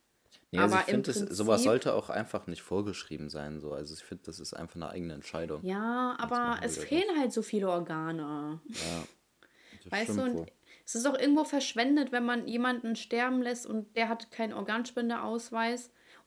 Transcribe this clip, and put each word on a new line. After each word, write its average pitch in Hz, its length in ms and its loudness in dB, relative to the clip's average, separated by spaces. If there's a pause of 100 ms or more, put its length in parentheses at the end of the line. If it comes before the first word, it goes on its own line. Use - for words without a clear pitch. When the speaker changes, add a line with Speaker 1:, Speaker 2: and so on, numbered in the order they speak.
(500)
Speaker 1:
Nee, 87 80 0
also - 160 6
Speaker 2:
Aber 92 100 6
Speaker 1:
ich - 80 -6
Speaker 2:
im - 120 2
Speaker 1:
find, - 40 -8
es, 104 280 -2
sowas 107 240 6
Speaker 2:
Prinzip 123 40 4
Speaker 1:
sollte 123 300 4
auch - 160 -2
einfach - 380 -4
nicht 85 140 -8
vorgeschrieben 87 680 -4
sein, 76 300 -8
so. 73 120 -6
Also 76 220 -8
ich - 80 -16
find, - 240 -12
das 82 140 -12
ist 73 120 -10
einfach 85 240 -10
eine 82 120 -6
eigene 85 260 -6
Entscheidung. 80 500 -6
Speaker 2:
Ja, 233 540 -2
Speaker 1:
Das 233 140 -6
Speaker 2:
aber 240 140 0
Speaker 1:
machen 233 180 0
Speaker 2:
es 233 120 -4
Speaker 1:
wir - 60 -4
Speaker 2:
fehlen 370 260 2
Speaker 1:
nicht. 320 120 2
Speaker 2:
halt 254 120 2
so 220 100 0
viele 196 280 0
Organe. 160 1000 -2
Speaker 1:
Ja, 85 360 -4 (800)
das - 80 -12
Speaker 2:
Weißt 214 160 -2
du, 220 60 0
Speaker 1:
stimmt 262 140 2
Speaker 2:
und 240 120 0
Speaker 1:
wohl. 170 60 -6 (380)
Speaker 2:
es - 100 -6
ist 233 120 0
auch 262 120 2
irgendwo 294 260 6
verschwendet, 277 680 2
wenn 247 120 2
man 240 220 0
jemanden 240 500 0
sterben 247 460 2
lässt 240 240 -2
und 214 300 -4
der 226 120 4
hat 226 220 -4
keinen 226 220 -2
Organspendeausweis 233 1400 -2 (360)